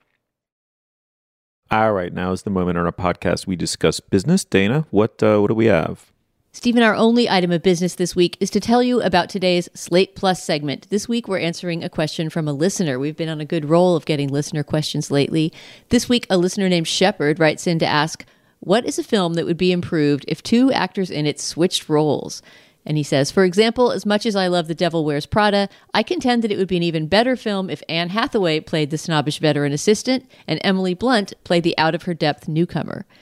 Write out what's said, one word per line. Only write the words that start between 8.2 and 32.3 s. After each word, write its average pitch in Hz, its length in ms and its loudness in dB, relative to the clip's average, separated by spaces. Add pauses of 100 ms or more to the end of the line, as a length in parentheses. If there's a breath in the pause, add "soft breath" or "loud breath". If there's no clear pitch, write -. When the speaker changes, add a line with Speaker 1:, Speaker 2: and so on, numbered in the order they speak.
Speaker 2:
is 196 120 -2
to 208 100 -2
tell 240 220 2
you 247 180 0
about 180 300 0
today's 180 440 0
Slate - 400 2
Plus 185 280 -2
segment. 147 480 -4
This 208 180 -2
week, 233 180 -4
we're 190 120 -2
answering 170 440 -4
a 180 60 -6
question 160 400 -4
from 156 180 -4
a 147 60 -2
listener. 147 460 0
We've 151 180 -6
been 160 140 -6
on 151 100 -8
a 151 60 -8
good 156 180 -4
roll 170 320 4
of 147 80 -4
getting 143 240 -2
listener 147 340 -4
questions 151 480 -4
lately. 156 400 0 (380 loud breath)
This 240 220 2
week, 240 180 0
a 190 80 2
listener 185 320 0
named 170 200 0
Shepard 156 500 0
writes 156 280 2
in 170 120 0
to 160 80 0
ask, 151 400 -2 (340 soft breath)
"What 214 240 0
is - 140 -6
a 320 60 -4
film 180 300 0
that 165 120 -2
would 170 100 -2
be 180 160 2
improved 147 560 0
if - 140 -6
two 254 300 2
actors 185 380 -2
in 151 140 -4
it 147 160 -4
switched - 480 -2
roles?" 151 540 0 (420 soft breath)
And 156 120 -4
he 151 80 0
says, 139 260 0
"For 190 140 4
example, 226 480 2
as - 120 -6
much 208 220 0
as 214 80 0
I 185 140 0
love 175 180 0
The 165 80 -6
Devil 165 300 0
Wears 143 220 -2
Prada, 202 420 2 (260 soft breath)
I 214 80 2
contend 247 400 0
that 220 80 0
it - 80 -2
would 185 100 0
be 180 80 0
an 170 60 0
even 160 240 -2
better 233 300 2
film 196 340 -4
if - 180 -8
Anne 170 200 -2
Hathaway 196 520 0
played 151 300 -2
the 156 80 -2
snobbish 151 400 -2
veteran 147 340 0
assistant 220 560 0 (200 soft breath)
and 160 140 -2
Emily 185 320 0
Blunt 214 380 0 (120)
played 170 180 2
the 165 160 0
out-of-her-depth 160 720 -2